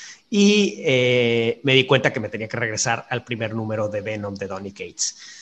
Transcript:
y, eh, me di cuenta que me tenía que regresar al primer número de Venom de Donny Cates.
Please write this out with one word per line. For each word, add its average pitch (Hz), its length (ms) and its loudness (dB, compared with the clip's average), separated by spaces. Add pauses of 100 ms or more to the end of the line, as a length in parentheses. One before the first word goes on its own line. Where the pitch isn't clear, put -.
(300)
y, 202 500 4
eh, 123 840 2
me 135 120 4
di 127 100 6
cuenta 135 260 2
que - 80 -6
me 104 100 -6
tenía 110 180 -8
que 117 100 -8
regresar 117 520 -4
al 123 140 -6
primer 110 300 -6
número 110 340 -4
de 101 140 -6
Venom 104 340 -8
de 98 120 -8
Donny 98 240 -10
Cates. - 440 -8 (260)